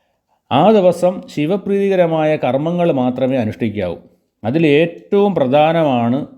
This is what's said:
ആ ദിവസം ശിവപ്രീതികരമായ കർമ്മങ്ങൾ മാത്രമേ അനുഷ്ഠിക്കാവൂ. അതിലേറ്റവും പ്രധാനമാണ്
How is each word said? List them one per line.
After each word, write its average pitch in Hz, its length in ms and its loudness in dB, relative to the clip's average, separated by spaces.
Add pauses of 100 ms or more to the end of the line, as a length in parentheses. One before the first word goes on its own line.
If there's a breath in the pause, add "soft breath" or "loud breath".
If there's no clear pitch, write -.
(520)
ആ 160 180 4
ദിവസം 180 520 2 (120)
ശിവപ്രീതികരമായ 170 1000 0
കർമ്മങ്ങൾ 160 560 -2
മാത്രമേ 127 440 -2
അനുഷ്ഠിക്കാവൂ. 104 600 -4 (480)
അതിലേറ്റവും 165 920 0
പ്രധാനമാണ് 143 920 0 (120)